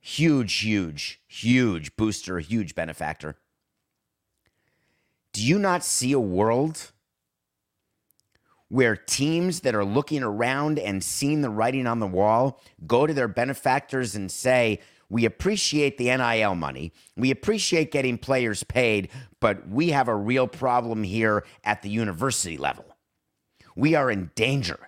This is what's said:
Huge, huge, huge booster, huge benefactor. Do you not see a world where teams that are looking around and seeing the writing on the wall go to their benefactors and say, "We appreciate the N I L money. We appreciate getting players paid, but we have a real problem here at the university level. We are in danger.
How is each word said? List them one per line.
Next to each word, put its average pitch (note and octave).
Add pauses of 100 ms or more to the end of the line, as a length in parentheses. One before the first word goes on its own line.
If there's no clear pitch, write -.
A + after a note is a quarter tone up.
Huge, C#3+
huge, F#2+
huge A2
booster, G2+
huge F#2
benefactor. D#2 (1900)
Do G#2+
you F3
not F#3
see -
a C#3
world A2+ (1800)
where A#2+
teams E3
that B2
are G2+
looking C3+
around C3
and G2
seeing D3
the C3
writing B2
on A#2
the G#2
wall A2 (280)
go B2
to D#3
their C3
benefactors B2+
and G2
say, B2 (280)
"We A2+
appreciate D3
the B2
N C3
I A#2
L G2+
money. D2 (220)
We B2+
appreciate F3
getting C3
players B2
paid, A2 (300)
but G#2
we C#3+
have C#3
a A2+
real B2
problem A#2
here G#2 (180)
at G#2+
the G2+
university G2+
level. C2+ (800)
We D3
are C#3
in F#2+
danger. B2